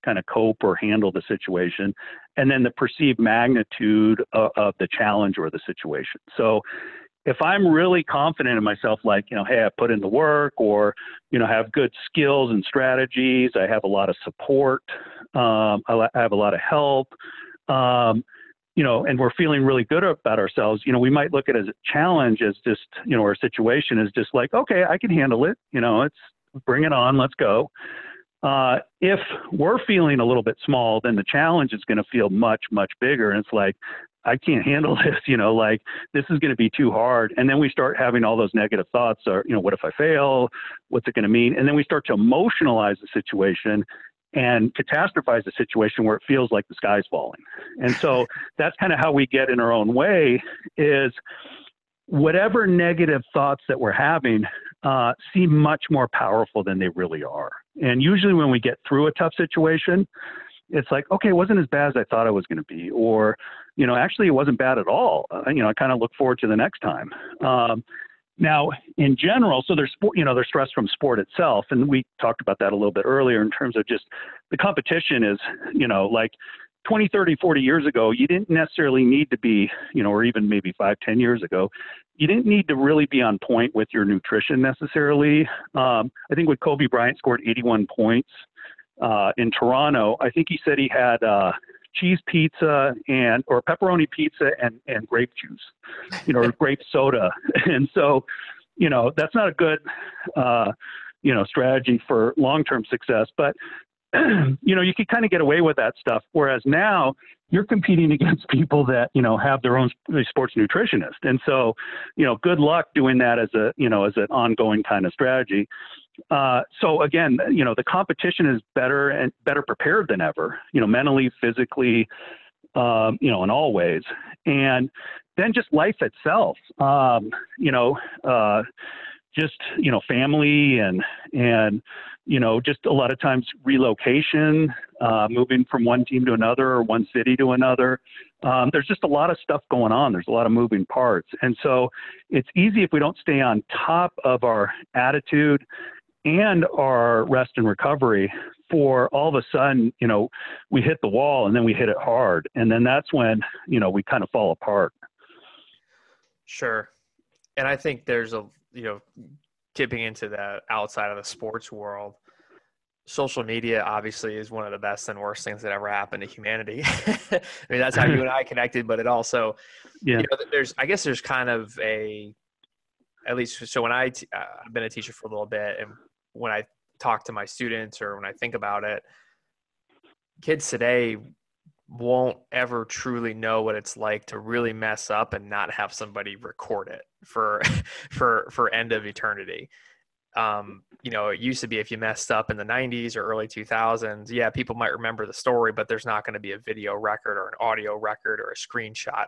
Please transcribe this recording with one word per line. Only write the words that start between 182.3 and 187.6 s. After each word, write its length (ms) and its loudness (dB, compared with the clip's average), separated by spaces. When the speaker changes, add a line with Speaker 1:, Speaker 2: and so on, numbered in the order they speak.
Speaker 2:
ever 360 -6
truly 480 -8
know 280 -4
what 120 -4
it's 220 -12
like 300 -6
to 120 -16
really 340 -4
mess 380 -8
up 240 -4
and 160 -14
not 200 -6
have 220 -8
somebody 440 -14
record 520 -12
it 140 -18
for, 360 -6